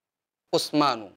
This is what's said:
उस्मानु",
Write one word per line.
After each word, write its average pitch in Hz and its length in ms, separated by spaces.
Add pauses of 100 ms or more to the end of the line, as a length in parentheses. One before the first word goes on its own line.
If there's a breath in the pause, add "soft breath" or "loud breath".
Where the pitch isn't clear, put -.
(540)
उस्मानु", 143 640